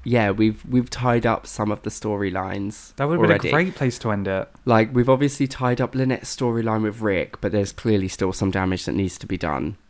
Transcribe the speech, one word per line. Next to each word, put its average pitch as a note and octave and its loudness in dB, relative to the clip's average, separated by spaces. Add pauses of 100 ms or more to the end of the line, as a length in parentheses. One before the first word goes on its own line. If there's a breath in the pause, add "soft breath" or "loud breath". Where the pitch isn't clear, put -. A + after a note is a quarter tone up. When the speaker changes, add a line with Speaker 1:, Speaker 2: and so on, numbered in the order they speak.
Speaker 1:
yeah, A2+ 2
we've, G#2+ 2
we've B2 0
tied A#2+ 0
up A2+ 0
some G#2+ -4
of G#2 -6
the - -6
storylines G2 -4
Speaker 2:
That C#3 -2
would E3+ 0
have - 2
been - 6
Speaker 1:
already. - 2
Speaker 2:
a - 0
great F3 2
place C3 -2
to A2+ -2
end G2+ -2
it. F#2+ -2 (160)
Speaker 1:
Like, A2+ 4
we've B2 4
obviously C3+ 2
tied B2+ -2
up A#2+ -2
Lynette's C3 -2
storyline A2+ 0
with A2 -4
Rick, G2 -2
but G2+ -2
there's G2+ 0
clearly G#2 2
still F#2 -2
some G2 0
damage F#2 0
that - -2
needs F#2 -2
to - -14
be F#2 -4
done D2+ -4 (120)